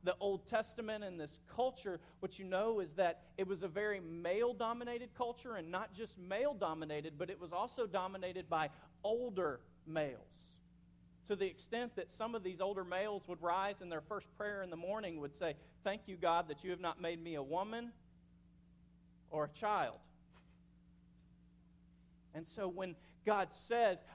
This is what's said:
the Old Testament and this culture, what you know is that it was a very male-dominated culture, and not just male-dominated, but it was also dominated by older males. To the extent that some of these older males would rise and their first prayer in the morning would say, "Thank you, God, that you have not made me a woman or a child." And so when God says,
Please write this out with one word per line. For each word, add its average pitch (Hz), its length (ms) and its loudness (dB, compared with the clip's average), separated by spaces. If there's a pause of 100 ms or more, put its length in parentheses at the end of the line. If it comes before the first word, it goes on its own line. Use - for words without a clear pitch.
the 180 160 4
Old 196 260 2
Testament 220 580 -2
and 180 160 -6
this 151 200 -8 (140)
culture, 202 460 0 (220)
what 185 180 -4
you 190 60 -8
know 202 340 4
is 165 140 -2
that 170 300 4 (140)
it 196 100 2
was 185 160 -2
a 196 40 2
very 202 320 0
male-dominated 233 1120 0
culture, 240 420 -4
and 165 160 -6
not 202 220 -4
just 214 240 -8
male-dominated, 175 1000 0
but 175 120 -2
it 208 100 -8
was 175 120 -10
also 226 340 0
dominated 185 640 -2
by 156 200 4 (340)
older 196 560 2 (260)
males. 151 680 -4 (720)
To 208 80 0
the 190 120 4
extent 233 500 -4
that 175 120 -2
some 233 240 -2
of 220 80 -2
these 180 200 -2
older 190 240 0
males 190 420 -2
would 175 140 -6
rise 190 400 2
and 175 100 -8
their 156 100 -2
first - 360 -6
prayer 208 260 -2
in 185 60 -6
the 165 80 -6
morning 175 420 -2
would 143 140 -4
say, 160 220 0 (280)
"Thank 208 240 -2
you, 190 80 -6
God, 170 320 4
that 147 160 -6
you 185 80 -2
have 175 80 -4
not 175 200 -2
made 170 220 -2
me 165 140 -6
a 143 80 0
woman 214 480 -2 (1400)
or 156 140 2
a 147 60 0
child." 196 500 2 (2250)
And 165 140 -10
so 196 220 -2
when 180 260 -4 (300)
God 202 260 4
says, 226 520 4 (120)